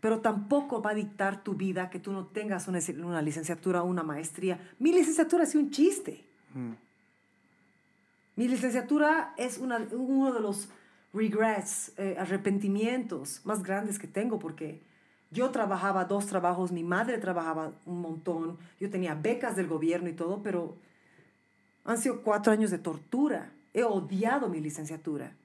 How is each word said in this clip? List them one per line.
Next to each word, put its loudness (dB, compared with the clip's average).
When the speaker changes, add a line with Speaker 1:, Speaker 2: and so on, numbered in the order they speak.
Speaker 1:
Pero 2
tampoco 2
va 0
a 0
dictar -2
tu -4
vida -2
que -10
tú -8
no -4
tengas -4
una, 0
una -2
licenciatura, -2
una 0
maestría. -4
Mi 4
licenciatura 6
ha 0
sido 4
un -2
chiste. 2
Speaker 2:
Mm. -6
Speaker 1:
Mi 2
licenciatura 2
es -2
una, -2
uno 2
de 0
los -2
regrets, 0
eh, -4
arrepentimientos -2
más -2
grandes -2
que -12
tengo, -2
porque... -8
Yo 0
trabajaba 0
dos 0
trabajos, 0
mi -2
madre 0
trabajaba -2
un -6
montón, -4
yo -4
tenía -2
becas 0
del 0
gobierno 0
y -6
todo, -4
pero -2
han 0
sido 0
cuatro 4
años 4
de -2
tortura. -2
He 2
odiado 2
mi -4
licenciatura. -6